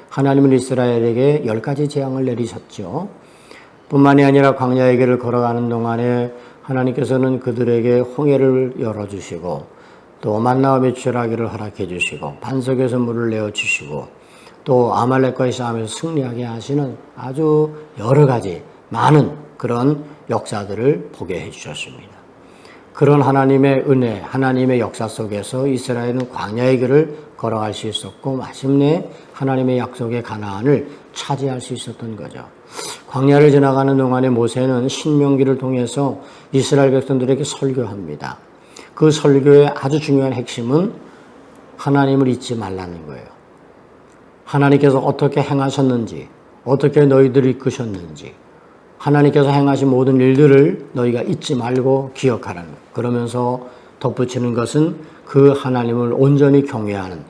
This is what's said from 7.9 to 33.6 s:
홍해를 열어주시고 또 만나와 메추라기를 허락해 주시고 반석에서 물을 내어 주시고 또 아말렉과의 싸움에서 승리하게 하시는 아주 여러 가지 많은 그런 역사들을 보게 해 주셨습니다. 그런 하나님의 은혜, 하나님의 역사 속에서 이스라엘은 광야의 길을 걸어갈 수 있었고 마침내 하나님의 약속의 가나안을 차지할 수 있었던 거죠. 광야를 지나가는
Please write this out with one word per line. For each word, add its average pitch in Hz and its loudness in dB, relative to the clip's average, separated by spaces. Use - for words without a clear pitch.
홍해를 131 0
열어주시고 92 -8
또 107 -2
만나와 131 2
메추라기를 117 -2
허락해 104 -10
주시고 143 -8
반석에서 127 -2
물을 117 -2
내어 107 -4
주시고 - -8
또 123 2
아말렉과의 127 0
싸움에서 117 -6
승리하게 123 -6
하시는 120 -6
아주 151 -2
여러 135 4
가지 101 -2
많은 127 4
그런 135 -2
역사들을 107 -4
보게 87 -10
해 76 -12
주셨습니다. - -16
그런 143 4
하나님의 135 2
은혜, 120 0
하나님의 127 0
역사 110 -6
속에서 110 -6
이스라엘은 123 -4
광야의 123 -2
길을 143 2
걸어갈 110 -4
수 - -10
있었고 107 -8
마침내 139 0
하나님의 131 -2
약속의 120 -6
가나안을 107 -2
차지할 131 -6
수 - -14
있었던 113 -12
거죠. 62 -16
광야를 143 6
지나가는 139 4